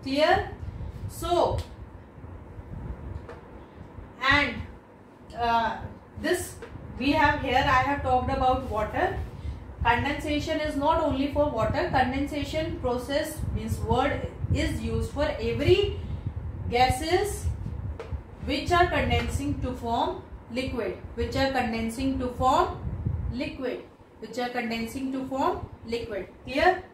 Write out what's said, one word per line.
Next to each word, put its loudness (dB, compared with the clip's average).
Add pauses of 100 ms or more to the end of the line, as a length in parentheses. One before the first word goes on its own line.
Clear? 4 (580)
So, 2 (2500)
and, 4 (840)
uh, 2 (440)
this -2 (420)
we 2
have 4
here, 4
I 4
have 0
talked 4
about 2
water. -2 (680)
Condensation 2
is -2
not 4
only 2
for 2
water. 0
Condensation 0
process 0 (160)
means -2
word 2 (240)
is 0
used -2
for 0
every 4 (680)
gases 4 (1000)
which 0
are 8
condensing 0
to -2
form -2 (320)
liquid, -2 (180)
which -2
are 4
condensing 0
to -2
form 2 (540)
liquid, -4 (380)
which -10
are -2
condensing -4
to -4
form 0 (180)
liquid. -6 (160)
Clear? 4 (120)